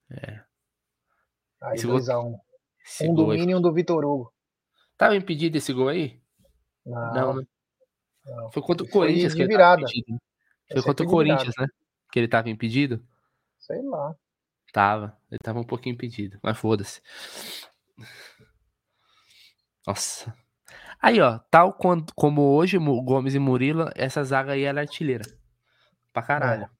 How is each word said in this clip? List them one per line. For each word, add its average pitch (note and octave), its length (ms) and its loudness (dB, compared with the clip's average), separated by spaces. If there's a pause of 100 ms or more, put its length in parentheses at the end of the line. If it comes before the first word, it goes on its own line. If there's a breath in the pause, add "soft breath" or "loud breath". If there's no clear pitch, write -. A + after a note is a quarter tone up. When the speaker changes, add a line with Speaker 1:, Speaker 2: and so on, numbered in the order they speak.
(100)
Speaker 1:
É. G#2+ 320 -16 (1200)
Speaker 2:
Aí, A2+ 140 -6
Speaker 1:
Esse A#2 100 -6
gol, A#2+ 80 0
Speaker 2:
dois B2+ 140 -2
a A#2+ 120 -2
um. A#2+ 160 -10 (480)
Speaker 1:
esse - 240 -6
Speaker 2:
Um E3+ 60 2
do D#3+ 80 4
Speaker 1:
gol A2 80 2
aí D#3 80 2
Speaker 2:
Mini F3 140 0
e - 20 2
Speaker 1:
foi F#3 60 2
Speaker 2:
um - 20 0
do F3 100 2
Vitor E3 320 0
Hugo. C#3 300 -4 (640)
Speaker 1:
Tava A3 180 4
impedido E3 440 -2
esse C3+ 140 -6
gol B2+ 160 0
aí? D3+ 320 -6 (640)
Speaker 2:
Não. A#2 300 -10
Speaker 1:
Não, C3 220 0
né? C3+ 100 -10 (800)
Speaker 2:
Não. A#2+ 260 -14
Speaker 1:
Foi D3+ 140 -6
contra F3 200 -2
o - 60 -14
Speaker 2:
Foi F#3 160 4
Speaker 1:
Corinthians F3 260 2
Speaker 2:
de D#3+ 40 -6
Speaker 1:
que D#3+ 60 0
ele - 60 2
Speaker 2:
virada. F3+ 340 8
Speaker 1:
tava B2 100 -4
impedido, A#2 200 -8
né? A#2+ 60 -6 (480)
Foi C3+ 120 -2
Speaker 2:
Esse B2+ 100 0
Speaker 1:
contra C#3+ 160 0
o F3 40 -4
Speaker 2:
aqui F3+ 80 4
de D#3+ 80 6
virada. D3+ 200 4
Speaker 1:
Corinthians, B2 120 -6
né? B2+ 100 -4 (440)
Que - 80 0
ele A#2 100 2
tava A2+ 220 0
impedido? A#2 560 -2 (540)
Speaker 2:
Sei - 220 -8
lá. D#3+ 340 -8 (560)
Speaker 1:
Tava. G#2 440 0 (140)
Ele A2 100 -12
tava A2+ 200 -8
um A#2 40 -6
pouquinho A#2+ 300 -8
impedido, G#2 480 -12
mas G#2+ 160 -4
foda-se. A2 420 -2 (2750 loud breath)
Nossa. - 480 -8 (680 loud breath)
Aí, A3 200 6
ó, A#2+ 180 4 (120)
tal F3 220 8
quando, E3+ 420 0
como D3 280 2
hoje, E3 360 4
Mu-, C#3 240 2
Gomes C3 320 0
e C#3 40 0
Murilo, C#3 560 0
essa C3+ 300 -4
zaga C3+ 280 -2
aí C#3 120 -2
era C#3 160 -2
artilheira. C#3 440 -4 (880)
Pra A#2 100 -4
caralho. B2+ 420 -2
Speaker 2:
É. - 160 -18